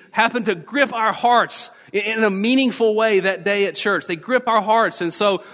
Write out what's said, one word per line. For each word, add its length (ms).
happen 320
to 100
grip 400
our 180
hearts 600
in, 280
in 40
a 60
meaningful 640
way 280
that 220
day 220
at 100
church. 300
They 100
grip 320
our 140
hearts. 400
And 100
so 320